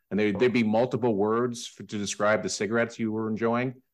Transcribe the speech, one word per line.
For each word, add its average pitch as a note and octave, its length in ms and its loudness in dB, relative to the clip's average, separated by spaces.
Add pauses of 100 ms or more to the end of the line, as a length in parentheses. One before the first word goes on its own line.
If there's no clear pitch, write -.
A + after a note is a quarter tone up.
(120)
and F#2+ 80 0
there, G#2 120 2
there'd A2+ 220 4
be A#2+ 100 4
multiple A2+ 520 2
words A#2 500 0
for, - 180 -18
to G#2+ 140 -8
describe G#2 460 0
the F#2+ 60 -6
cigarettes A2+ 500 -2
you A2+ 120 -2
were A2 180 -4
enjoying. A#2 440 -2 (200)